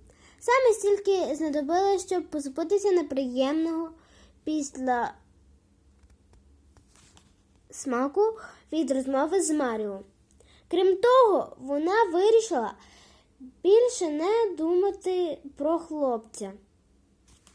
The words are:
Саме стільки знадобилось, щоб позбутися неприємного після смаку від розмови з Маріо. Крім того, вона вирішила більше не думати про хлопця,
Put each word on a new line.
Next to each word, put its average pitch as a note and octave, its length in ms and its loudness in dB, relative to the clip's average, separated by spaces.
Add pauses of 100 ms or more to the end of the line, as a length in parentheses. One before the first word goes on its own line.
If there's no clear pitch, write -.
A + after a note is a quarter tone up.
(400)
Саме B4 320 4
стільки G4 600 0
знадобилось, D#4+ 720 0
щоб F4+ 180 -2
позбутися D#4+ 640 -2
неприємного D4+ 1000 -2 (540)
після C4 720 -4 (2500)
смаку C#4+ 680 -2 (340)
від D#4 180 -2
розмови C#4 520 0
з D#4 80 -2
Маріо. A3 500 -4 (720)
Крім F#4 260 2
того, A4+ 600 4
вона D#4+ 540 0
вирішила F#4+ 600 2 (680)
більше F#4+ 680 2
не F#4+ 480 0
думати F4+ 800 0 (180)
про D#4 220 0
хлопця, B3 760 -6 (1040)